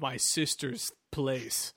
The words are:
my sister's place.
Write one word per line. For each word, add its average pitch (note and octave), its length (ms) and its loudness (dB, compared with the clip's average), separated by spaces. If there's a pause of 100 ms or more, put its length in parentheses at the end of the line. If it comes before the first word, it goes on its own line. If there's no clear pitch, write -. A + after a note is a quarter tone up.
my C3+ 160 0
sister's - 760 0 (180)
place. C3 680 0